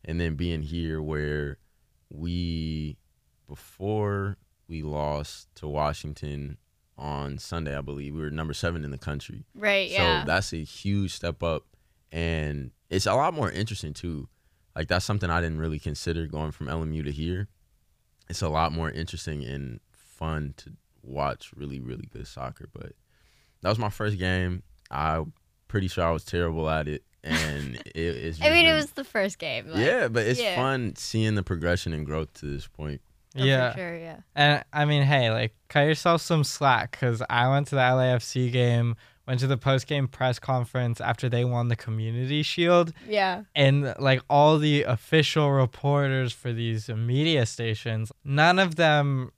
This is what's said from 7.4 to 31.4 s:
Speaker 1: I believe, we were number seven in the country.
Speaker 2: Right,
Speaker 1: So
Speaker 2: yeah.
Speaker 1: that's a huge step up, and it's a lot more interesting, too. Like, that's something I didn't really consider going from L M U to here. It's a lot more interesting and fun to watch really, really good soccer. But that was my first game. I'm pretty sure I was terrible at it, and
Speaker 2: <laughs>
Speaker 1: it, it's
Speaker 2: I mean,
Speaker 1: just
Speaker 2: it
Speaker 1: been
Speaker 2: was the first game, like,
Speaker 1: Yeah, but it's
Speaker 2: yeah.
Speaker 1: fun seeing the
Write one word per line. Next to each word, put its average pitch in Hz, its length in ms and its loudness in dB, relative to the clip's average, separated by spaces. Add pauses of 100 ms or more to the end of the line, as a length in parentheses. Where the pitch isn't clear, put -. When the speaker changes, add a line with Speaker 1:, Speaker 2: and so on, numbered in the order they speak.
Speaker 1:
I 71 60 -6
believe, 71 320 -10
we 78 60 -6
were 76 100 -6
number 78 240 -6
seven 85 300 -4
in 73 60 -8
the 69 80 -8
country. - 460 -10 (100)
Speaker 2:
Right, 202 360 0
Speaker 1:
So 185 60 -4
Speaker 2:
yeah. 185 280 2
Speaker 1:
that's - 300 0
a 80 100 -6
huge 98 480 -2
step 85 300 -6
up, 82 220 -2 (480)
and 78 580 -2 (180)
it's 98 180 0
a 98 80 2
lot 156 200 2
more 127 160 -2
interesting, 95 420 -6
too. 78 360 -8 (480)
Like, 82 120 -4
that's 90 160 2
something 101 260 0
I 85 100 2
didn't 80 200 -2
really 78 180 -2
consider 80 480 -4
going 76 260 -6
from - 160 -10
L 80 140 -4
M 78 100 -4
U 78 100 -4
to 71 100 -4
here. 90 360 -4 (800)
It's - 140 -6
a 85 60 -2
lot 78 240 2
more 80 180 -2
interesting 80 540 -8
and 67 360 -10 (120)
fun 78 680 -6
to 73 140 -20 (300)
watch 67 520 -6
really, 69 260 -10
really 62 320 -10
good - 140 -14
soccer. - 460 -12
But - 200 -16 (680)
that 90 80 -2
was 107 100 2
my 104 120 -2
first 104 280 -2
game. 92 440 0 (280)
I'm 78 420 -2 (360)
pretty 95 200 0
sure 87 160 -2
I 82 80 2
was 80 120 -4
terrible 80 460 0
at 78 180 0
it, 76 140 -6 (220)
and 73 520 -4
Speaker 2:
<laughs> - 100 -16
Speaker 1:
it, - 100 -14
it's 80 440 -4
Speaker 2:
I - 100 4
mean, - 20 2
Speaker 1:
just 339 120 6
Speaker 2:
it - 20 8
Speaker 1:
been 320 100 6
Speaker 2:
was 294 160 -2
the 277 120 -10
first 196 340 -2
game, 131 300 -8
like, 120 160 0
Speaker 1:
Yeah, 190 240 2
but 113 180 0
it's 123 140 2
Speaker 2:
yeah. 196 160 0
Speaker 1:
fun 127 400 0
seeing 110 380 0
the 101 80 0